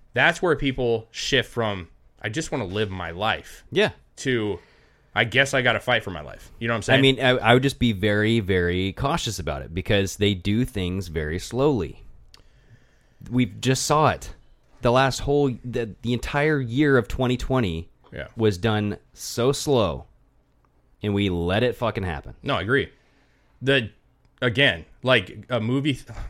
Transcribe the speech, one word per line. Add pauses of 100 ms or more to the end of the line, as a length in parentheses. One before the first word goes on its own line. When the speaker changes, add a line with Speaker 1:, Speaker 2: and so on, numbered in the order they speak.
(120)
Speaker 1:
That's
where
people
shift
from, (340)
"I
just
wanna
live
my
life,"
Speaker 2:
Yeah. (280)
Speaker 1:
to, (540)
"I
guess
I
gotta
fight
for
my
life." (100)
You
know
what
I'm
saying?
Speaker 2:
I
mean,
I,
I
would
just
be
very,
very
cautious
about
it
because
they
do
things
very
slowly. (1300)
We
just
saw
it. (480)
The
last
whole, (160)
the,
the
entire
year
of
twenty
twenty (240)
Speaker 1:
Yeah.
Speaker 2:
was
done (160)
so
slow, (1000)
and
we
let
it
fucking
happen.
Speaker 1:
No,
I
agree. (720)
The, (520)
again, (180)
like, (100)
a
movie
th-, (240)